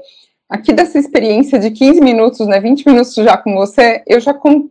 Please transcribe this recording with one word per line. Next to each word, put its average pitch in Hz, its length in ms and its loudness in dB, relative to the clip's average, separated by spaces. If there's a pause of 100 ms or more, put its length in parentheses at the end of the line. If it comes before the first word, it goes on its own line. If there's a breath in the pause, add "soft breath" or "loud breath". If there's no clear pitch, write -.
(500 soft breath)
aqui 214 220 -4
dessa 339 260 0
experiência 233 600 0
de 214 120 -2
quinze 277 280 2
minutos, 233 480 0
né, 196 140 0
vinte 269 260 -2
minutos 247 260 2
já 214 220 2
com 202 180 -6
você, 226 540 0
eu 233 140 2
já 277 120 -4
con-, 294 380 0